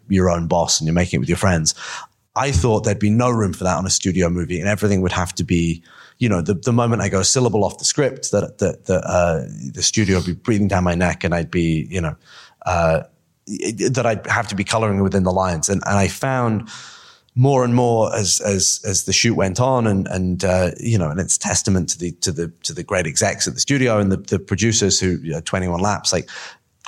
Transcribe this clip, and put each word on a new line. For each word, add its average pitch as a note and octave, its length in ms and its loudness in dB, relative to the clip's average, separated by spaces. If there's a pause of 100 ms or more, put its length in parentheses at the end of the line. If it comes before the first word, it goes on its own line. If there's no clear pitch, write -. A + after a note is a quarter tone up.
your F#2 220 4
own E2+ 180 0
boss E2+ 320 2
and D#2+ 80 -2
you're D#2+ 60 2
making F2 240 0
it B1+ 40 0
with C2+ 80 -2
your F2 80 0
friends. E2+ 380 0 (580)
I C3+ 180 0
thought A2 340 2
there'd G2+ 120 0
be G#2 120 0
no B2 200 4
room A2 220 0
for F2+ 140 -6
that F2+ 120 0
on F#2 80 -2
a F2+ 40 -4
studio F2+ 400 0
movie, F2 300 -2
and F#2 100 -2
everything G2+ 320 2
would F2+ 100 0
have F2 240 -2
to - 80 -4
be, E2+ 400 0 (360)
you A#2+ 100 2
know, F#2 120 2
the, E2+ 120 0
the G2 180 -2
moment A#2 300 2
I F#2+ 80 -2
go F#2+ 100 0
a F#2+ 60 0
syllable A2 400 2
off F2 120 -4
the - 60 -8
script, - 480 -2
that, - 280 -2
that, - 260 -2
that, F#2 180 0
uh, F2 380 2 (320)
the F#2 100 -6
studio G2 340 2
would E2 80 0
be F2 80 -2
breathing G2+ 360 0
down F#2 160 2
my F2+ 100 2
neck, F2 300 0
and E2+ 100 0
I'd E2+ 160 -4
be, E2 380 0
you F#2 100 -4
know, D#2 160 -4 (500)
uh, E2+ 360 2 (880)
that B2+ 160 0
I'd A2+ 220 -2
have A2 200 -2
to - 80 -6
be G2 80 -2
coloring G#2 400 0
within G2 200 2
the F#2 80 2
lines. F2+ 360 0
And, G2 180 -2
and G2+ 120 2
I G2 100 4
found B2 640 -2 (640)
more C3 300 4
and A#2+ 100 2
more A#2 400 2
as, G2+ 240 0
as, G2 460 0
as F#2+ 180 -2
the F#2+ 100 -2
shoot A#2 200 2
went F#2+ 260 0
on, B2+ 260 2
and, G2 220 0
and, F#2 380 -2
uh, F#2 340 2
you A2+ 180 0
know, E2+ 120 0
and D#2 100 -4
it's E2+ 180 -2
testament F#2 520 0
to - 100 -6
the, F2 120 -4 (100)
to G2 100 -2
the, E2 160 -4 (160)
to - 100 -6
the E2+ 100 -10
great F2+ 240 -2
execs E2 380 -2
at C2+ 100 -4
the - 40 -6
studio B2+ 400 2
and G2+ 100 2
the, F#2 80 2
the - 220 -2
producers G2+ 640 0
who, F2+ 200 0
you D#2 120 -6
know, D#2 80 -6
twenty-one F2+ 400 -2
Laps, G2 320 0
like, E2 160 -2 (580)